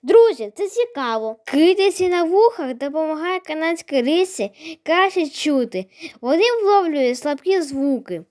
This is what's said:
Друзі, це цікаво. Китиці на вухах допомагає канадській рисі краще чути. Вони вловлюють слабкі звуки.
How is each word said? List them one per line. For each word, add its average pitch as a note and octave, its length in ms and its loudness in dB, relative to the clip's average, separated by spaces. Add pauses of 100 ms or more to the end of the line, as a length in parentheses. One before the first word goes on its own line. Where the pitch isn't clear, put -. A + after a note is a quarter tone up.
Друзі, C#4 540 4
це G#4 100 -4
цікаво. A#3+ 680 -4 (100)
Китиці F4+ 640 2
на F4 140 0
вухах F4 500 2
допомагає D#4 680 -4
канадській D#4+ 640 -4
рисі D4+ 500 -2 (340)
краще F4 440 0
чути. A#3+ 560 -2 (360)
Вони D4+ 220 2 (180)
вловлюють D#4+ 580 2
слабкі E4+ 420 -2
звуки. C4+ 680 -4